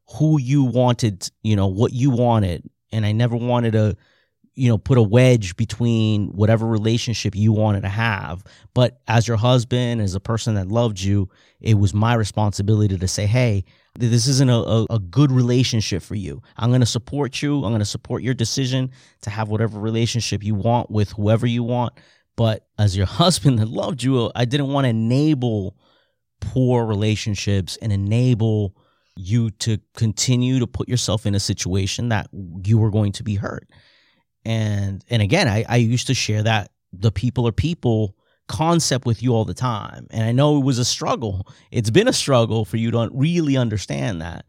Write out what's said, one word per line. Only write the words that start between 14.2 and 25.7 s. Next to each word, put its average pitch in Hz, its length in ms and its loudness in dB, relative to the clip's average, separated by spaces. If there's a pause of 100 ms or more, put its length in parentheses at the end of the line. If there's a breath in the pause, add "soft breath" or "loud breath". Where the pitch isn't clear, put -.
isn't 135 200 4
a, 123 60 4
a, 113 360 0
a 113 80 -2
good 131 340 2
relationship 120 720 2
for - 120 -12
you. 92 280 -10 (140)
I'm 117 140 0
gonna 123 160 4
support 143 560 -4
you. 143 220 -2
I'm 107 80 -2
gonna 107 120 0
support - 380 -8
your 127 120 -2
decision 131 560 -2 (320 soft breath)
to - 80 -10
have 107 180 -6
whatever 107 300 -2
relationship 110 640 -2
you 107 100 -2
want 117 360 0
with 104 220 0
whoever 107 340 0
you 120 160 0
want. 120 320 -2 (420 soft breath)
But 113 300 0 (120)
as 98 180 2
your 98 100 0
<laughs> - 180 -2
husband 143 340 2
that 110 100 0
loved 120 340 -6
you, 123 320 0
I 120 100 0
didn't 135 240 -2
wanna 139 200 0
enable 117 880 0 (640)